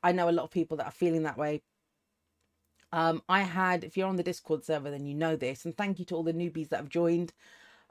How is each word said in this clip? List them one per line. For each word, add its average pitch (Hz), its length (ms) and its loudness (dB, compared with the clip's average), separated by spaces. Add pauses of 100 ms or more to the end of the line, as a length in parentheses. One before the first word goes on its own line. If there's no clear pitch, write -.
I 180 100 4
know 175 180 4
a - 20 6
lot 160 120 2
of 160 60 -12
people 160 280 -2
that 147 80 -4
are - 40 -8
feeling 165 340 0
that 147 120 -4
way. 151 260 -2 (1300)
Um, 165 380 2
I 190 140 6
had, 180 420 0
if - 140 -6
you're 190 100 2
on 190 80 -2
the 175 60 0
Discord 165 420 -4
server, 147 260 -2
then 143 140 -8
you 143 100 -6
know 160 220 0
this, 131 300 -4
and 170 100 -8
thank 196 220 -2
you 180 80 -8
to 180 100 -4
all 165 60 -2
the 165 100 0
newbies 160 380 -4
that - 80 -2
have 147 100 -8
joined. 170 460 2 (560)